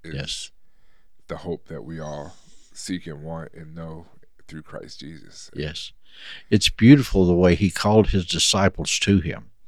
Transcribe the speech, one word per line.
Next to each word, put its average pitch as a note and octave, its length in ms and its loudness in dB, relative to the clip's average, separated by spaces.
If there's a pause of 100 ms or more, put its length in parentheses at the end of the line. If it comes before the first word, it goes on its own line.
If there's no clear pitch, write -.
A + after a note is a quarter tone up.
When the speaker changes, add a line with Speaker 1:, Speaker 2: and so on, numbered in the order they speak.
Speaker 1:
is D#2+ 100 -14
Speaker 2:
Yes. - 360 -10 (800)
Speaker 1:
the E2 100 -10
hope F2 300 -10
that D2+ 160 -14
we D#2+ 160 -12
all D2+ 340 -12 (400)
seek - 320 -8
and D2+ 160 -14
want D#2+ 320 -12
and D#2+ 200 -18
know E2 320 -14 (400)
through D#2 160 -16
Christ - 380 -16
Jesus. D#2 540 -18
Speaker 2:
Yes. D2+ 380 -10 (580)
It's G#2 180 2
beautiful A2+ 580 6
the F2 80 4
way F2+ 200 6
he F#2 160 2
called G#2+ 380 4
his F#2 180 0
disciples G2+ 760 0
to G2+ 200 4
him. - 300 -8 (180)